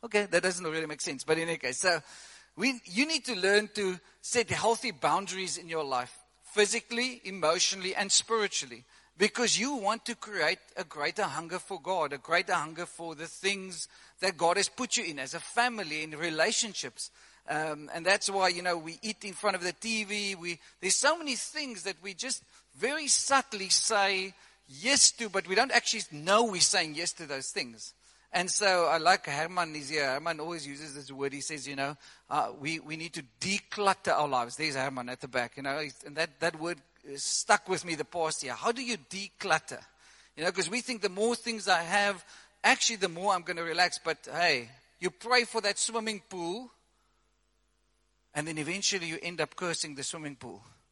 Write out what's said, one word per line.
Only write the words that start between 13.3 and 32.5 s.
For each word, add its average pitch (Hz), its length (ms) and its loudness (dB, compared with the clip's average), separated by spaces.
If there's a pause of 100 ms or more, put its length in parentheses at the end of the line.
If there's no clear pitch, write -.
that 185 160 0
God 170 200 4
has 196 120 2
put - 280 -2
you 233 80 0
in 156 160 -6
as 135 140 -8
a 165 60 -6
family, 208 600 -2
in 156 160 -8
relationships. 170 920 0 (380)
Um, 151 440 -4
and 165 140 -4
that's 202 240 4
why, 190 180 4
you 175 140 -2
know, 175 160 0
we 165 240 -10
eat 208 220 -6
in 196 80 -8
front 190 240 0
of 170 80 -4
the 180 80 0
T 220 320 -2
V. 202 320 -2
We, 170 240 -6 (200)
there's 185 140 2
so 302 240 4
many 294 160 -2
things 247 480 -8
that 185 180 -6
we 190 140 -10
just 247 300 -6 (320)
very 277 320 -2
subtly 233 600 2
say 196 640 2 (360)
yes 202 440 6
to, 226 160 -6
but 180 200 -2
we 190 80 2
don't 247 160 4
actually 220 400 2
know 185 320 4
we're 196 160 0
saying 160 340 2
yes 170 200 -4
to 165 120 -12
those 135 220 -6
things. 117 460 -8 (380)
And 180 160 2
so 185 360 4
I 160 140 4
like 175 280 6
Herman 160 480 -2
is 143 160 -8
here. 147 220 2
Herman 156 260 -2
always 160 260 -6
uses 143 300 -12
this 139 160 -12
word. 139 220 -4
He 139 80 -8
says, 135 260 -8
you 139 80 -8
know, 139 220 -4 (340)
uh, 127 200 0 (100)